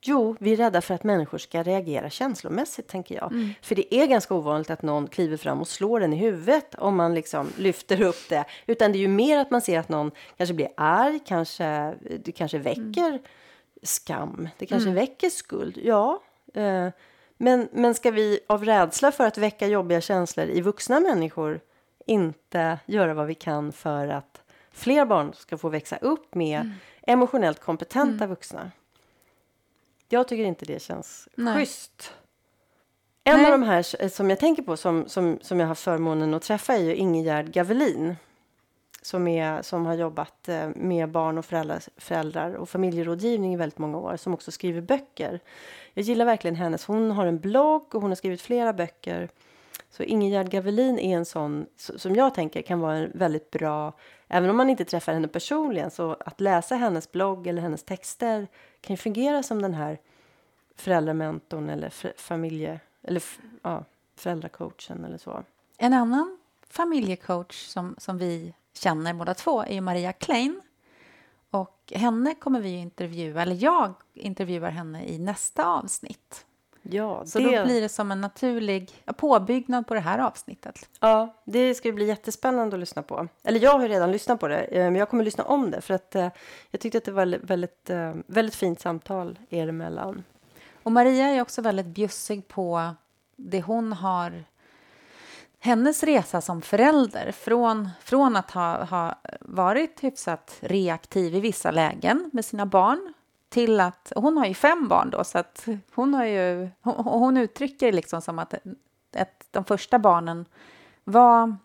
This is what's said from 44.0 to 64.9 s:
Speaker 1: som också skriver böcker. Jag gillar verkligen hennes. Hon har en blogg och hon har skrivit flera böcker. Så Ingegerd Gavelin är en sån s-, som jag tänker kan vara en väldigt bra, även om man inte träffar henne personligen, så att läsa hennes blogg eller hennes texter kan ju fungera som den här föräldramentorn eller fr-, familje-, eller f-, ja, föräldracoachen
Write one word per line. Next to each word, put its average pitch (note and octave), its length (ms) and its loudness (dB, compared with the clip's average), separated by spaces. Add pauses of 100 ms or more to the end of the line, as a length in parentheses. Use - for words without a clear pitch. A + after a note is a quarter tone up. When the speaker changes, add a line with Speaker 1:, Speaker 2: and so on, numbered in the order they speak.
Speaker 1:
som F#3 160 -6
också E3 180 -10
skriver E3+ 300 -6
böcker. C4 580 -4 (540)
Jag G3+ 100 -4
gillar A#3 220 2
verkligen G#3 300 0
hennes. E3+ 300 -4
Hon A3 260 0
har G3+ 140 0
en E3+ 140 0
blogg C#4+ 560 2
och G#3+ 60 -2
hon G3+ 100 -2
har F#3 40 -2
skrivit F#3 260 -6
flera A#3 320 0
böcker. F3 560 -6 (600)
Så - 140 -8
Ingegerd G3+ 460 0
Gavelin G#3 500 0
är F#3 180 0
en E3+ 80 -2
sån D3 400 -6 (120)
s-, - 240 -16
som F#3+ 140 0
jag C4 180 4
tänker D#3+ 280 -4
kan F3 180 -2
vara D#3 180 -2
en D#3+ 160 -4
väldigt D#3+ 380 -2
bra, D3+ 420 -4 (340)
även F3+ 220 2
om G#3+ 80 2
man C4 120 4
inte G#3+ 160 0
träffar E3+ 280 -4
henne D#3+ 140 0
personligen, G3+ 640 -4
så E3 280 -6
att - 220 -10
läsa F#3+ 340 2
hennes G3+ 360 -2
blogg F#3 360 -2
eller F3 140 -4
hennes D#3 220 -6
texter G#3 640 -6 (340)
kan - 120 -6
ju F#3 40 -4
fungera C4 460 -2
som A3 180 -4
den F#3+ 120 -2
här D3+ 260 -6 (760)
föräldramentorn D#3 960 -2
eller D3+ 200 -8
fr-, - 280 -10
familje-, D#3+ 600 -8 (240)
eller F3+ 160 -4
f-, - 200 -16 (220)
ja, D#3 220 -6 (320)
föräldracoachen E3 920 -10